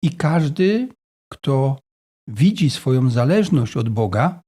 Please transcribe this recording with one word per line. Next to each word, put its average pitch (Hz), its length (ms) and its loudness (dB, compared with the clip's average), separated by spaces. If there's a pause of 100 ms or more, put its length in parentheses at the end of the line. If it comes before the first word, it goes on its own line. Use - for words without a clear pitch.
I 151 120 -2
każdy, 170 720 0 (420)
kto 135 480 -2 (480)
widzi 147 420 2
swoją 127 400 0
zależność 131 680 0
od 113 120 -2
Boga 113 580 0